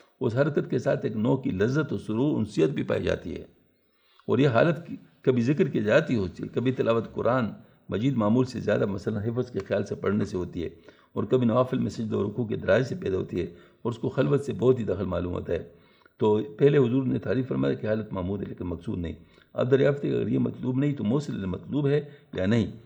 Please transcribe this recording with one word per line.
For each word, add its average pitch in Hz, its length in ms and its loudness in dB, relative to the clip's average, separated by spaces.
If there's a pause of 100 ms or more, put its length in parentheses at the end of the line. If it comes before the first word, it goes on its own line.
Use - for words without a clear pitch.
(200)
اس 113 160 0
حرکت 147 340 0
کے 135 80 2
ساتھ 143 260 0
ایک - 120 -4
نوع 123 200 2
کی - 140 -2
لذت 123 420 0
و 101 60 -2
سرور، 123 400 0
انسیت 113 320 2
بھی 131 120 -4
پائی 104 200 -2
جاتی 85 340 -2
ہے، - 80 -12 (840)
اور 110 120 2
یہ 139 100 6
حالت 127 280 4 (460)
کبھی 123 200 4
ذکر 147 260 2
کی 123 140 -2
جاتی 120 340 2
ہوتی 95 260 -4
ہے، 104 60 -6
کبھی 123 240 0
تلاوت 113 420 0
قرآن 113 320 0 (420)
مجید 123 280 0
معمول 117 280 4
سے 113 160 -8
زیادہ، 107 260 0
مثلاً 104 360 -4
حفظ 120 280 -4
کے - 80 -6
خیال 101 280 -2
سے 107 80 -6
پڑھنے 101 300 0
سے 95 120 -6
ہوتی 85 260 -6
ہے، 80 60 -4 (440)
اور 98 120 -2
کبھی 127 220 2
نوافل 123 320 2
میں 117 120 -2
سجدہ 110 260 -4
و 104 140 0
رکوع 123 140 -4
کے 107 120 -6
دراز 101 320 2
سے - 60 -6
پیدا 98 220 -2
ہوتی 95 240 -2
ہے، 80 60 -2 (360)
اور 117 100 -4
اس 113 60 -10
کو 131 100 -4
خلوت 139 360 0
سے 120 80 -6
بہت 117 260 4
ہی 110 60 -4
دخل 95 200 -2
معلوم 90 280 -2
ہوتا - 200 -4
ہے۔ - 200 -4 (460)
تو 107 220 4 (180)
پہلے 147 200 6
حضور 131 240 4
نے 127 160 0
تعریف 123 300 -2
فرمایا 135 260 0
کہ - 120 -6
حالت 110 260 -2
محمود 95 280 -4
ہے - 60 -8
لیکن - 180 -10
مقصود 87 340 -6
نہیں۔ 82 160 -6 (380)
اب 127 180 0
دریافت 143 340 4
ہے 143 60 -2
کہ 127 60 0
اگر 110 120 -2
یہ 131 100 0
مطلوب 120 400 -2
نہیں 143 160 2
تو 107 100 -6
موصل 120 420 -2
مطلوب 113 400 -2
ہے 143 220 0 (240)
یا 92 140 -2
نہیں، 107 200 4 (180)